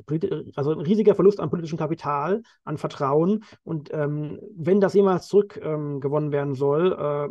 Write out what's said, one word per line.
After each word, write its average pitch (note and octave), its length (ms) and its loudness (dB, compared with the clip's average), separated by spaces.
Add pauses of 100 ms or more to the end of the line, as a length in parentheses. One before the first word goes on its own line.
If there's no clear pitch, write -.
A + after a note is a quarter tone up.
Politi-, D3+ 500 -4
also D3 160 -2
ein D#3+ 80 -4
riesiger G3+ 340 4
Verlust G3 260 6
an E3 100 -4
politischem E3 280 -4
Kapital, D#3 640 -2 (220)
an D3+ 140 -6
Vertrauen. D#3+ 680 0 (200)
Und, D#3 280 -8
ähm, D3 480 -4 (160)
wenn F3 240 2
das F3+ 140 2
jemals F#3+ 320 4
zurück, G3+ 360 0
ähm, D3+ 380 -4
gewonnen C#3+ 320 -2
werden C#3+ 220 -2
soll, D3 380 2
äh, D3 380 -4